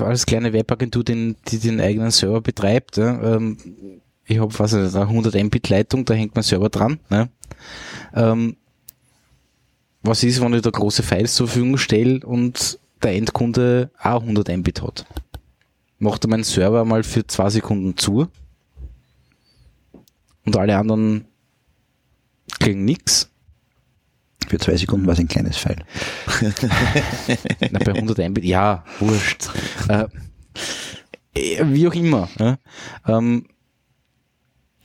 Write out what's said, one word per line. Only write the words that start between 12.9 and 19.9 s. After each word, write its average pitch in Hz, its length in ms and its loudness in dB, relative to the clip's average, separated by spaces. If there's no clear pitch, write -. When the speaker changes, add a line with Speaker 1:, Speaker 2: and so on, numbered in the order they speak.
Speaker 1:
der 107 140 2
Endkunde 123 720 0
auch 117 220 0
hundert 107 260 0
Mbit 90 340 -2
hat? - 240 -10
Macht 104 260 0
er 113 60 4
meinen 110 140 2
Server 113 400 2
mal 113 180 2
für - 240 -2
zwei 101 240 0
Sekunden 98 460 0
zu 120 320 0